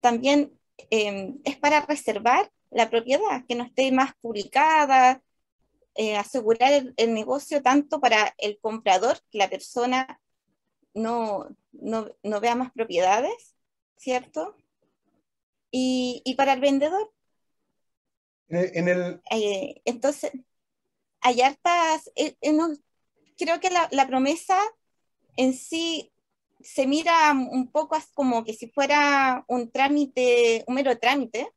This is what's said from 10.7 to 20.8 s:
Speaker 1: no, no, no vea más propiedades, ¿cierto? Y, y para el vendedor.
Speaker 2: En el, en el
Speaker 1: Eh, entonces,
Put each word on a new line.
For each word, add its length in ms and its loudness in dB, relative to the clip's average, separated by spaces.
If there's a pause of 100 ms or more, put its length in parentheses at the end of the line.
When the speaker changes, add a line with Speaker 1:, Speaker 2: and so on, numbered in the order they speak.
Speaker 1:
no, 540 -4 (240)
no, 340 -6 (160)
no 180 -4
vea 140 0
más 180 -6
propiedades, 840 -2 (400)
¿cierto? 600 -6 (1120)
Y, 540 -2
y 100 -4
para 200 2
el 60 -8
vendedor. 520 0 (1400)
Speaker 2:
En 80 -4
el, 180 0
en 140 -2
el 320 -2 (100)
Speaker 1:
Eh, 540 -4
entonces, 480 -4 (880)